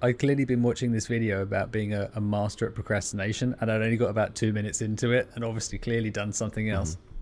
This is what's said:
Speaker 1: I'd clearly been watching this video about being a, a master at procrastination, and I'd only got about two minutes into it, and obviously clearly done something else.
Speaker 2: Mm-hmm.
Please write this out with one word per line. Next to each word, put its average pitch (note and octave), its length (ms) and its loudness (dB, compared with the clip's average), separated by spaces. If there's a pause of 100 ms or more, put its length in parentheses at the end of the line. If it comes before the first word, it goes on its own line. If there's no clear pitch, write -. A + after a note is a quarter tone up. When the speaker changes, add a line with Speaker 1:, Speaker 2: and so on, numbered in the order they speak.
Speaker 1:
I'd B2 160 2
clearly C#3 260 4
been A#2+ 160 2
watching A#2+ 300 2
this A2 160 0
video A2 340 0
about G2 300 -2
being G#2 240 0
a, G2+ 180 -2
a A2 80 -4
master G#2 460 0
at - 80 -12
procrastination, G#2 840 -2
and A2+ 120 2
I'd A2 100 2
only A2+ 160 2
got A#2 140 2
about G#2 240 0
two A2 180 2
minutes G#2 300 -2
into A2 300 2
it, B2 200 2
and A#2+ 100 -6
obviously A2+ 360 -4
clearly A#2 320 0
done G#2 200 -2
something G#2+ 380 -2
else. E2+ 220 0
Speaker 2:
Mm-hmm. F2+ 100 -10 (200)